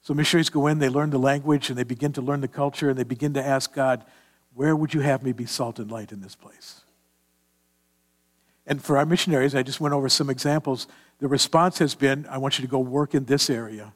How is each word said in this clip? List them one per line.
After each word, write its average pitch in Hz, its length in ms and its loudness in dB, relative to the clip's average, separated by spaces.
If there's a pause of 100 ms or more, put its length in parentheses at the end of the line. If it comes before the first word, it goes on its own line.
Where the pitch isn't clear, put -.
So - 140 -4
missionaries 160 360 2
go 147 160 2
in, 151 120 2
they 139 100 2
learn 147 220 0
the 143 80 0
language, 139 500 2
and 127 100 -4
they 123 60 0
begin 127 280 -4
to 139 100 -6
learn 143 180 -2
the 135 80 -4
culture, 143 400 -2
and 131 100 0
they 123 60 0
begin 127 300 -4
to 135 100 -2
ask 139 280 0
God, 131 320 0 (500)
"Where 147 200 2
would 156 200 -2
you 156 60 2
have 135 220 0
me 131 100 -2
be 117 140 -6
salt 117 320 -6
and 107 120 -10
light 110 220 -10
in 104 80 -14
this 95 160 -18
place?" - 440 -20 (1900)
And 143 160 -2
for 147 140 2
our 143 80 6
missionaries, 151 500 2
I 131 80 2
just 131 160 -6
went 147 160 0
over 139 140 0
some 139 220 2
examples. 143 560 -2 (320)
The 143 100 -2
response 165 520 2
has 143 140 2
been, 139 360 0
"I 135 80 -8
want 131 200 -2
you 131 40 -6
to 127 80 -6
go 139 80 0
work 131 360 -2
in 135 120 2
this 143 240 0
area. 110 440 -6